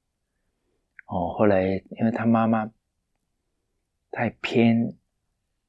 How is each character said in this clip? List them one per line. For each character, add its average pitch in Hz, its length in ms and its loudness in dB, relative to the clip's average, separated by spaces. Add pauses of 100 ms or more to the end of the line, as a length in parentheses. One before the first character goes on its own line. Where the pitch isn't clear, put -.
(1040)
哦， 87 260 -6
后 110 140 2
来 95 160 4
因 95 420 -4
为 113 60 2
他 117 160 -4
妈 113 200 2
妈 110 240 -2 (1400)
太 120 180 -4
偏 117 680 0 (760)